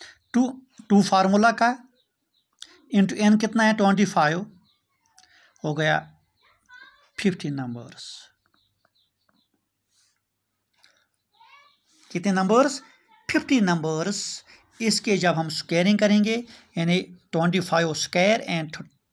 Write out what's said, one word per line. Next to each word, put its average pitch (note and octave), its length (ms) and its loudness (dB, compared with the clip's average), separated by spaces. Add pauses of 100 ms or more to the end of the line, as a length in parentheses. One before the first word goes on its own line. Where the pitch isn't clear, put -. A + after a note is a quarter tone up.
(340)
टू, B3 160 2 (400)
टू G3+ 140 6
फार्मूला G3 500 4
का A#3 220 0 (1200)
into F#3+ 280 2
n G#3+ 180 4
कितना A3 220 0
है? A3 100 2
ट्वेंटी G3 320 2
फ़ाइव, E3+ 400 0 (1160)
हो D3+ 100 -4
गया D#3 240 0 (1200)
फिफ्टी F3+ 320 -4
नंबर्स। A#2+ 560 -12 (4000)
कितने F3+ 200 -4
नंबर्स? G#3+ 480 0 (500)
फिफ्टी C#4 320 0
नंबर्स। E3+ 600 -2 (600)
इसके G#3 360 0
जब E3+ 180 2
हम D#3+ 140 -4
स्क्वायरिंग F3+ 500 0
करेंगे, G#3 360 2 (420)
यानी F3 220 0 (320)
ट्वेंटी F3 280 0
फ़ाइव E3 360 0
स्क्वायर G3 560 0
and D#3 300 -8 (320)